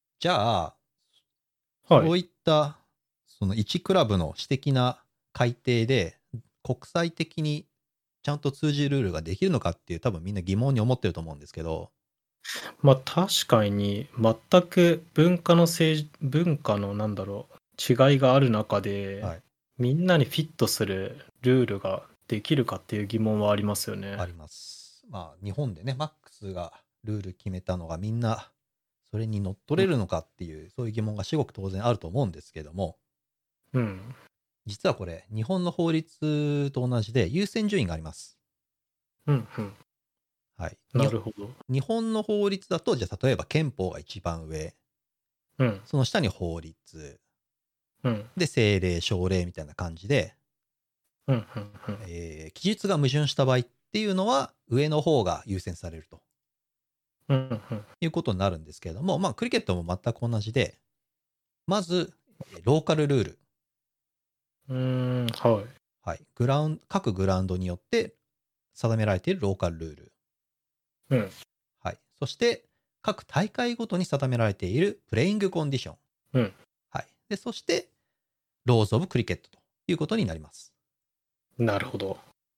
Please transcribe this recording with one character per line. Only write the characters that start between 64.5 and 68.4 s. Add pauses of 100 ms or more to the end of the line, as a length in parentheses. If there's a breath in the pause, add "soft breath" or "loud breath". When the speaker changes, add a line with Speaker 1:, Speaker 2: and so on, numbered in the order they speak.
Speaker 2:
う
ー
ん、
は
い。 (380)
Speaker 1:
は
い。 (140)
グ
ラ
ウ
ン-、
各
グ
ラ
ウ
ン
ド
に
よ
っ
て (580)